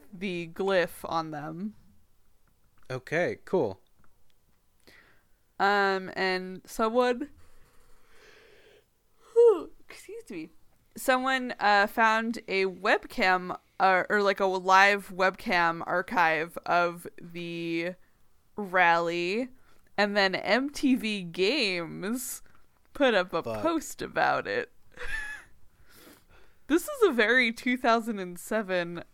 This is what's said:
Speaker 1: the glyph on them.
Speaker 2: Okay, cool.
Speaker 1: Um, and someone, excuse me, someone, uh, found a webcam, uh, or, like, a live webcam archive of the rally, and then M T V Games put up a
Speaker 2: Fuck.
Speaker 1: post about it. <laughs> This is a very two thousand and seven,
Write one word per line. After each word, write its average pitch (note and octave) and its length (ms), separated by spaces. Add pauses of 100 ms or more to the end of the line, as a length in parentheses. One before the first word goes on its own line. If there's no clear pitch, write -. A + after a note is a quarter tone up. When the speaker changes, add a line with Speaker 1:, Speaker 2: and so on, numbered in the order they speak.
(160)
Speaker 1:
the F3 380
glyph F#3 480
on D#3+ 300
them. D#3+ 420 (1160)
Speaker 2:
Okay, C3 540
cool. B2+ 360 (1800)
Speaker 1:
Um, G3 560
and F#3 500
someone, B3 640 (2500)
excuse - 420
me, E3 200 (460)
someone, B3+ 640
uh, G3+ 280
found A3+ 600
a F#3+ 200
webcam, F#3 880 (240)
uh, F#3+ 280
or, G#3 140
like, G3 160
a G3+ 60
live F#3+ 680
webcam F3 760
archive E3+ 680 (100)
of F3 400 (140)
the E3+ 760 (600)
rally, F3 920 (480)
and G3+ 200
then F#3+ 180
M B3 360
T B3+ 240
V G#3 280
Games F3+ 1200 (500)
put B3+ 220
up F3+ 180
a D#3+ 100
Speaker 2:
Fuck. A3 200
Speaker 1:
post D#4+ 400
about C3+ 440
it. G#2 240 (260)
<laughs> - 40 (1700)
This E4+ 180
is C5 240
a D4 40
very A#3 400
two B3 240
thousand A#3 420
and F3+ 200
seven, F3+ 760